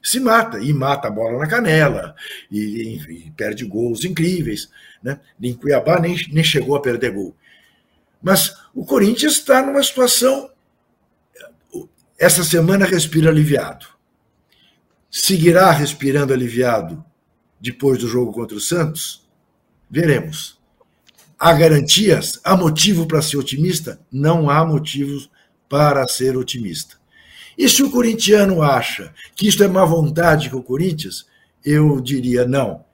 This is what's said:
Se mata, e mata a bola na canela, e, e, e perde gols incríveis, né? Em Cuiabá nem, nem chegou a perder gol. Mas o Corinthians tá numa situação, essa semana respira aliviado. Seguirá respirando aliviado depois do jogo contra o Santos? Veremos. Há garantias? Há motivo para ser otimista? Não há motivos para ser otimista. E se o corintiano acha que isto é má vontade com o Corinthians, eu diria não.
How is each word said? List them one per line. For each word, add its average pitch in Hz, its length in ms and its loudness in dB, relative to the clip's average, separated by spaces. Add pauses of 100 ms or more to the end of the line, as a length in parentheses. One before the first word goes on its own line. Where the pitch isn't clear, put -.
Se - 180 -4
mata, 226 400 0
e 143 120 -2
mata 139 360 -2
a - 20 -4
bola 113 280 -4
na 151 100 -4
canela, 156 640 0 (340)
e, 104 120 -6
e, 107 640 -10
e 78 60 -20
perde 107 320 -8
gols 113 400 -6
incríveis, 160 680 -4 (320)
né? 139 160 -8 (240)
Em 123 120 -6
Cuiabá 147 440 0
nem, 170 180 -2 (140)
nem 160 140 0
chegou 139 320 0
a 139 40 -2
perder 120 300 -2
gol. 95 240 -10 (880)
Mas - 320 0 (180)
o - 120 -10
Corinthians 262 560 0
tá 262 260 4
numa 277 160 0
situação, 262 680 0 (1700)
essa 175 240 4
semana 175 440 2
respira 160 420 2
aliviado. 151 560 0 (1300)
Seguirá 175 600 4
respirando 139 640 0
aliviado 117 720 -2 (560)
depois 127 380 -2
do 117 100 -4
jogo 120 240 -2
contra 110 240 -10
o 104 40 -10
Santos? - 680 -6 (640)
Veremos. 139 680 -2 (800)
Há 165 140 4
garantias? 156 880 2
Há 190 140 2
motivo 170 500 2
para 156 140 0
ser 147 160 -4
otimista? 143 640 -4 (100)
Não 151 380 0
há 151 160 2
motivos 143 640 -4 (400)
para 139 400 2
ser 131 300 -2
otimista. 113 580 -10 (640)
E 277 100 4
se - 140 2
o 269 80 0
corintiano 208 720 2
acha 120 500 -2 (220)
que 208 120 -2
isto 202 160 4
é 196 60 4
má 185 160 4
vontade 156 640 2
com 127 80 -10
o 123 60 -8
Corinthians, 151 640 -6 (360)
eu 147 380 2
diria 123 460 0
não. 123 360 -2 (120)